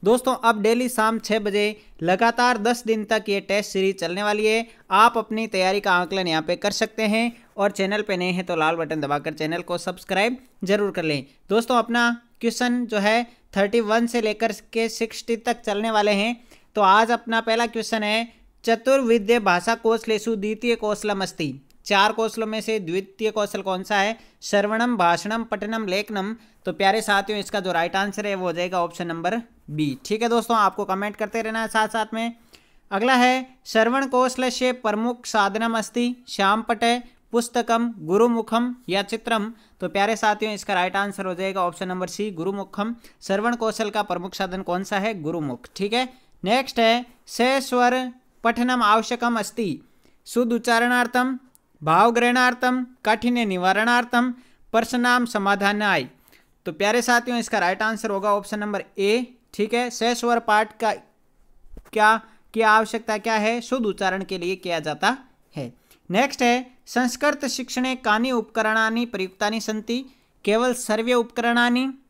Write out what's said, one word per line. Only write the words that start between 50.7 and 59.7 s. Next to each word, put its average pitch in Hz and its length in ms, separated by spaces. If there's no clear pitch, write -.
भावग्रहणार्थम, 240 1040
काठिन्य 233 400
निवारणार्थम, 233 840
प्रश्नाम 240 520
समाधानाय।" 202 840
तो 180 60
प्यारे 208 300
साथियों, 240 360
इसका 226 200
राइट 190 240
आंसर 220 280
होगा 202 240
ऑप्शन 208 240
नंबर 208 260
ए। 220 360
ठीक 220 200